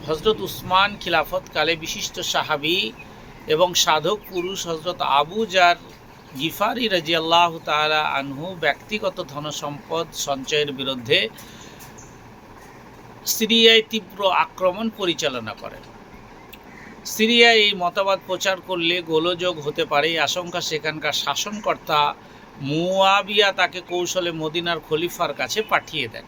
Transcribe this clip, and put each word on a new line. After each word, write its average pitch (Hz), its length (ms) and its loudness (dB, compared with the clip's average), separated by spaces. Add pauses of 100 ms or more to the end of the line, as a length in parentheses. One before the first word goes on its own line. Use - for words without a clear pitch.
হযরত 202 340 0
উসমান 190 580 0
খিলাফতকালে 165 760 0
বিশিষ্ট 165 440 -8
সাহাবী 165 720 -2 (560)
এবং 170 260 2
সাধক 165 460 2 (100)
পুরুষ 185 380 -6
হযরত 165 340 -6
আবু 151 440 0
জার 175 300 4 (640)
গিফারি 220 480 -2
রাদিয়াল্লাহু 165 760 2
তাআলা 151 360 2
আনহু 143 580 -4
ব্যক্তিগত 185 680 -2
ধনসম্পদ 147 840 -6
সঞ্চয়ের 143 580 -2
বিরুদ্ধে 135 580 -2 (2000)
সিরিয়ায় 226 640 6
তীব্র 196 420 -2
আক্রমণ 185 680 0
পরিচালনা 139 560 -4
করেন। 104 260 -12 (1300)
সিরিয়ায় 233 520 6
এই 208 160 4
মতবাদ 190 540 0
প্রচার 185 340 -2
করলে 175 400 0
গোলযোগ 165 580 0
হতে 147 260 -4
পারে, 147 220 2
এই 165 120 0
আশঙ্কা 175 420 -2
সেখানকার 151 520 -4
শাসনকর্তা 165 1000 -2 (460)
মুয়াবিয়া 190 880 2
তাকে 180 300 -2
কৌশলে 175 500 -2
মদিনার 160 480 -4
খলিফার 156 540 -2
কাছে 139 280 -4
পাঠিয়ে 160 460 -2
দেন। 113 200 -12